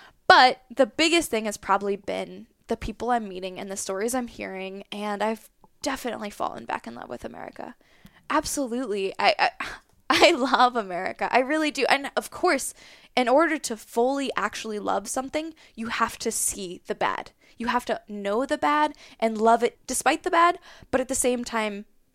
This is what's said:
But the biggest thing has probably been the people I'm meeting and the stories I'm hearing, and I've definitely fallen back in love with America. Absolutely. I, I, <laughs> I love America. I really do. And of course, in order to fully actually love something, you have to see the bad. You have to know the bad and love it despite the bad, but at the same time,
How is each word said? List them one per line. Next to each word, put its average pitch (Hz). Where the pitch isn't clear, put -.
But 277
the 262
biggest 320
thing 220
has 208
probably 202
been 190
the 233
people 226
I'm 233
meeting 185
and 196
the 196
stories 202
I'm 247
hearing, 190
and 208
I've 220
definitely 220
fallen -
back -
in 233
love -
with -
America. -
Absolutely. 240
I, 202
I, -
<laughs> -
I 330
love 247
America. 190
I -
really 302
do. 277
And 277
of -
course, -
in 247
order 302
to -
fully 262
actually 214
love 196
something, 302
you 226
have 233
to 233
see 185
the 214
bad. -
You 233
have 240
to -
know 208
the 294
bad 294
and 226
love 226
it -
despite 262
the 359
bad, 339
but 254
at 262
the 269
same 247
time, 214